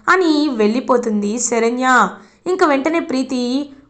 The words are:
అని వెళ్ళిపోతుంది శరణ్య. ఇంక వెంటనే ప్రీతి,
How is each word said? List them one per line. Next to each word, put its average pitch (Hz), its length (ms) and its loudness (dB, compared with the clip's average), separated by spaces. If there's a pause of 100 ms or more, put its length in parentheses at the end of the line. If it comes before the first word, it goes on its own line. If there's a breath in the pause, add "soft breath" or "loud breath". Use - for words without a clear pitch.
అని 320 440 2
వెళ్ళిపోతుంది 220 840 0
శరణ్య. 233 680 0 (380 loud breath)
ఇంక 370 180 0
వెంటనే 311 360 0
ప్రీతి, 262 720 -4 (200 loud breath)